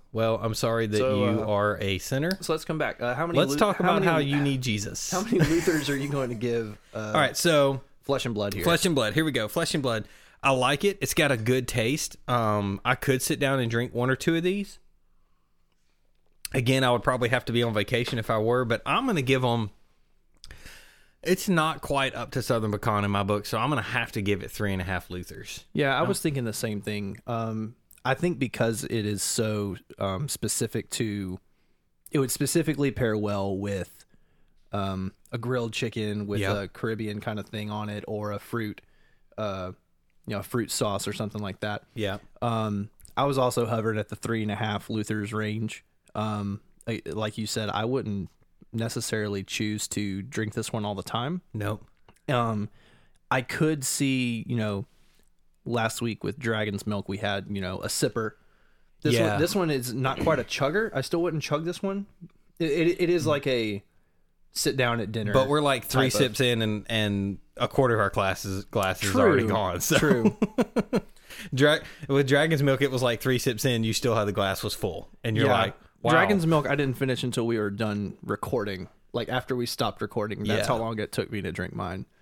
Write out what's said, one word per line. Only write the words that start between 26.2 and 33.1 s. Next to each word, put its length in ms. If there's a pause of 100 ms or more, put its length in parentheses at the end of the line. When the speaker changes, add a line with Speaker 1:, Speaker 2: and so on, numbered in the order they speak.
Speaker 2:
thinking 240
the 80
same 280
thing. 440
Um, 500 (300)
I 80
think 240
because 460
it 240
is 160
so, 540 (200)
um, 320
specific 600
to, 480 (720)
it 80
would 120
specifically 600
pair 260